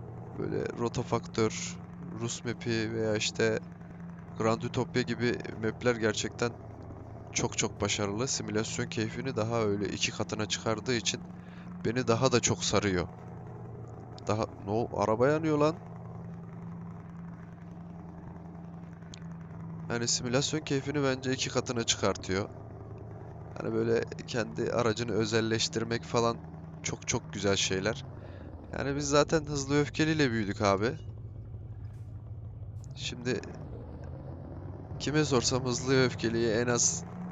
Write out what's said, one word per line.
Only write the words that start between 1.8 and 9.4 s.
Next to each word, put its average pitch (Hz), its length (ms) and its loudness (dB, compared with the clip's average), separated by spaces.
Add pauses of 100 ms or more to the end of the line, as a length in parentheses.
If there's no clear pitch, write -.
Rus 117 240 -4
map'i 113 500 0
veya 110 220 2
işte 113 420 2 (800)
Grand 110 240 4
Utopia 123 400 2
gibi 117 360 2 (260)
map'ler 113 320 2
gerçekten 113 560 2 (800)
çok - 260 0
çok - 220 -2
başarılı. 104 480 2
Simülasyon 110 580 0
keyfini 117 500 -2
daha 113 260 2